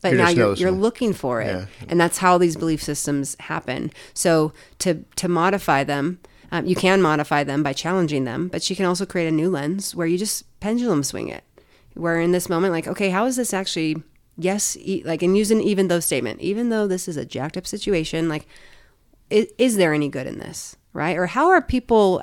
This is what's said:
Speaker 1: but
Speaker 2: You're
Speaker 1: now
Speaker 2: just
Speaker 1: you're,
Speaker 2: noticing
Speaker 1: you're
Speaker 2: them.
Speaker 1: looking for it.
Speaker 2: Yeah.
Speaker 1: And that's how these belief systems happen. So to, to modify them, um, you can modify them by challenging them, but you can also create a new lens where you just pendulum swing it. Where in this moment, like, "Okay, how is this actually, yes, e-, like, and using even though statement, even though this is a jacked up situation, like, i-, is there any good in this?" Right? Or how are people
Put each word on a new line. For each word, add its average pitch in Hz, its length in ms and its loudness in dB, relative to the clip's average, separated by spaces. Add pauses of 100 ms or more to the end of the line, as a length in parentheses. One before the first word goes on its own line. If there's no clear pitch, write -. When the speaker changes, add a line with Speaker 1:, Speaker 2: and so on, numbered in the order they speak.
Speaker 1:
but 190 100 0
Speaker 2:
You're 127 60 6
Speaker 1:
now 170 80 6
Speaker 2:
just 175 100 4
Speaker 1:
you're, 117 120 4
Speaker 2:
noticing 101 160 0
Speaker 1:
you're 185 100 2
Speaker 2:
them. 190 80 -2
Speaker 1:
looking 226 320 0
for 123 280 -4
it. - 60 -4
Speaker 2:
Yeah. 95 180 -4 (220)
Speaker 1:
And 170 100 0
that's 170 200 2
how 180 200 4
these 170 200 2
belief 156 260 -2
systems 143 560 -4
happen. - 520 -6 (220)
So 160 380 2 (280)
to, 170 260 -2 (100)
to 185 140 -2
modify 170 560 2
them, 147 340 -2 (320)
um, 170 140 -4
you 180 100 2
can 190 260 4
modify 151 440 2
them 139 180 -2
by 143 80 -2
challenging 151 540 -2
them, 135 240 -6
but 170 200 -6
you 190 60 -4
can 196 100 -2
also 180 200 0
create 170 220 -2
a 160 40 0
new 160 180 2
lens 175 460 -4
where 165 120 -2
you 175 100 2
just 208 260 -4 (160)
pendulum 220 420 0
swing - 280 -6
it. - 160 -12 (480)
Where 165 260 -2
in 170 140 2
this 180 160 0
moment, 175 240 0
like, 160 160 -4
"Okay, 190 220 -2
how 196 160 0
is 254 100 -2
this 240 160 -2
actually, 160 500 -4 (340)
yes, 190 380 -2
e-, - 300 -6
like, 160 180 -2
and 185 140 4
using 214 240 4
even 196 260 2
though 175 140 2
statement, 123 400 -2
even 220 260 -2
though 220 180 0
this 185 220 -4
is 165 80 -6
a 143 80 -4
jacked 143 320 -8
up 180 100 -8
situation, 165 640 -2
like, 151 180 -4 (840)
i-, 214 160 4 (100)
is 240 200 4
there 165 160 4
any 147 160 2
good 131 180 -8
in - 120 -10
this?" - 360 -14 (160)
Right? 151 260 -2
Or 180 100 0
how 285 220 0
are 359 120 6
people 214 600 4